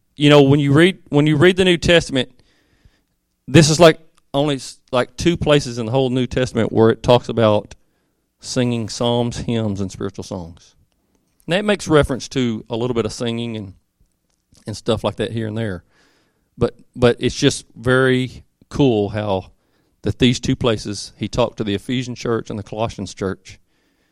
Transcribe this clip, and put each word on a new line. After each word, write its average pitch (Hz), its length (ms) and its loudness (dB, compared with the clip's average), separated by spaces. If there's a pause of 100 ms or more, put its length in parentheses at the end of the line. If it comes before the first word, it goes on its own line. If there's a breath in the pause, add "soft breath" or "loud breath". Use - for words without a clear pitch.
(180)
you 147 120 4
know, 147 120 8
when 139 180 6
you 143 140 0
read, 170 340 4
when 147 200 2
you 151 100 2
read 180 180 4
the 185 100 2
New 180 120 2
Testament, 147 520 2 (1160)
this 143 240 6
is, 156 80 -2
like, 165 200 6 (360)
only 143 200 0
s-, - 240 -14 (120)
like, 123 260 -2
two 175 180 0
places 143 440 0
in 113 80 -6
the 110 40 -6
whole 131 200 0
New 127 160 -2
Testament 120 440 -2
where 113 200 4
it - 100 -4
talks 123 260 4
about 110 460 0 (680)
singing 120 480 -4
psalms, 120 500 -2
hymns, 110 440 -4
and 92 100 -6
spiritual 98 320 -12
songs. 85 520 -16 (720)
And 160 60 -4
that 208 120 -2
makes 208 220 -2
reference 139 420 2
to 120 400 -4
a 123 60 -6
little 123 180 -4
bit 113 120 -2
of 101 80 -8
singing 117 440 -8
and, 98 160 -14 (920)
and 107 100 -12
stuff 107 260 -4
like 104 120 -4
that 107 160 -6
here 113 160 -8
and 107 100 -8
there. 101 260 -8 (720)
But, - 220 -4 (180)
but 120 240 2
it's - 160 -2
just - 380 -2
very 127 680 -2 (260)
cool 110 400 0
how 101 440 -6 (500)
that - 160 -6
these 120 200 2
two - 160 -4
places, 104 640 -6
he 110 100 -8
talked - 300 -4
to 113 60 -6
the 104 100 -4
Ephesian 123 400 -6
church 117 380 -6
and 110 80 -10
the 98 40 -12
Colossians 107 520 -8
church. - 440 -8 (520)